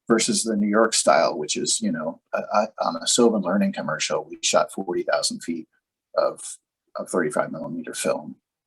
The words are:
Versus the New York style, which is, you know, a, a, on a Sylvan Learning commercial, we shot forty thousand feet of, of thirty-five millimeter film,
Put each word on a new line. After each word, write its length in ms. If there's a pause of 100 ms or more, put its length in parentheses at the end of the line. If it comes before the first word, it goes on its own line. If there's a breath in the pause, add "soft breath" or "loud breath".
Versus 360
the 120
New 120
York 260
style, 440
which 200
is, 240
you 100
know, 300 (120)
a, 60
a, 280 (140)
on 200
a 60
Sylvan 340
Learning 300
commercial, 580
we 140
shot 280
forty 320
thousand 380
feet 260 (500)
of, 400 (380)
of 140
thirty-five 420
millimeter 420
film, 420 (320)